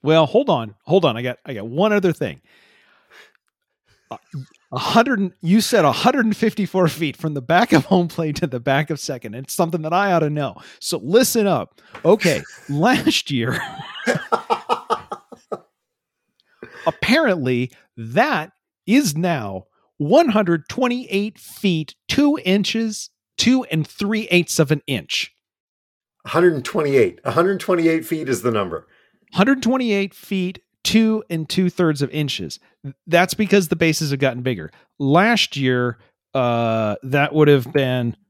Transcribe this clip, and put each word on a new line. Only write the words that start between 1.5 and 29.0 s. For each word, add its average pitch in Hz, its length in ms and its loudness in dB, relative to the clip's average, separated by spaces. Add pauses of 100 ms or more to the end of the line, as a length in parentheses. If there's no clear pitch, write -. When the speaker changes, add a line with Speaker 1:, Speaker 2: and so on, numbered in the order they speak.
Speaker 1:
got 107 140 -10
one 170 240 0
other 190 220 2
thing. 87 280 -6 (1700)
Uh, 113 60 -12 (540)
a 123 80 -6
hundred 233 400 2
and, 185 220 -2
you 190 200 4
said 208 220 2
a 139 80 4
hundred 247 340 2
and 214 120 -2
fifty-four 190 520 0
feet 156 280 -6
from 156 160 -6
the 143 80 -6
back 175 320 2
of 147 120 4
home 180 220 2
plate 156 300 -4
to 170 100 -4
the 123 120 -6
back 139 300 0
of 147 100 -6
second. 120 360 -10
It's 135 180 -12
something 170 280 -2
that 156 120 -4
I 196 200 2
ought 170 60 4
to 151 100 2
know. 147 260 -4 (240)
So - 200 -6
listen 202 480 2
up. 143 340 -2 (220)
Okay, 165 400 4 (120)
<laughs> - 140 -20
last 175 640 0
year, 123 280 -2 (460)
<laughs> - 40 -4 (2750)
apparently 165 840 0 (260)
that 165 540 -2 (340)
is 214 300 2
now 127 500 -4 (320)
one 254 320 4
hundred 175 400 0
twenty-eight 240 680 -4
feet, - 560 -4 (120)
two 294 360 2
inches, 208 680 -2 (280)
two 254 280 2
and 160 220 -2
three 214 420 -4
eighths 175 300 2
of 143 120 2
an 151 160 0
inch. - 460 -6 (960)
Speaker 2:
Hundred 160 380 2
twenty-eight. 139 580 0
A 127 80 -4
hundred 180 280 2
twenty-eight 165 460 0
feet 156 240 -6
is 110 120 -2
the 120 100 0
number. 95 360 -4 (460)